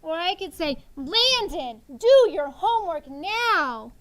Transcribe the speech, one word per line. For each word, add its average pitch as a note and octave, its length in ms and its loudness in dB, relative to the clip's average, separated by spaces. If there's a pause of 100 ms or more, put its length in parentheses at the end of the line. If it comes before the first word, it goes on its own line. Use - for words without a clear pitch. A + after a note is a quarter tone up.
Or D#4 120 -6
I F4 200 -2
could F#4 200 -10
say, D4+ 300 -4 (100)
Landon, F4+ 840 -2 (160)
do B4 340 6
your D4 200 -4
homework F#4 580 -2
now. D4 920 -2